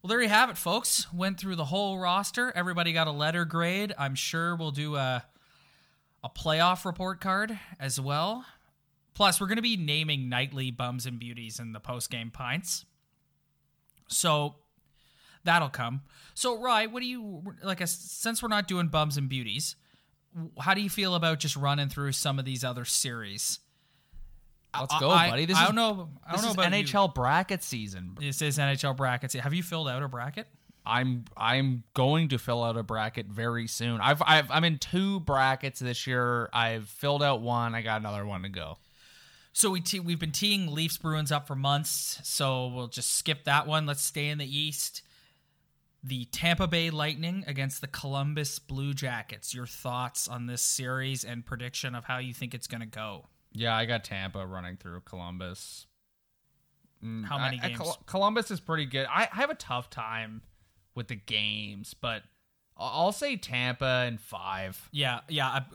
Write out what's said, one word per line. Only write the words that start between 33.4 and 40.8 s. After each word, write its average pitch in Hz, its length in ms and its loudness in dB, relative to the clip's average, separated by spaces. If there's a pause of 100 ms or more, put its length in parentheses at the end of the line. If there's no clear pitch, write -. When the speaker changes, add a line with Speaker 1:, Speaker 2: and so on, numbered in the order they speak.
Speaker 2:
soon. 117 340 0
I've, 147 240 4
I've, 151 240 8
I'm 160 140 4
in 160 140 4
two 196 420 0
brackets 135 600 2
this 123 260 -4
year. 120 460 2
I've 113 360 2
filled 143 340 0
out 135 180 4
one. 117 340 0
I 113 60 -2
got 110 200 0
another 104 260 -4
one 95 160 -4
to 98 80 -6
go. 82 260 -8 (800)
Speaker 1:
So 202 140 6
we 185 100 0
te-, 185 200 -2
we've 170 180 0
been 160 140 -2
teeing 202 340 2
Leafs 156 320 -2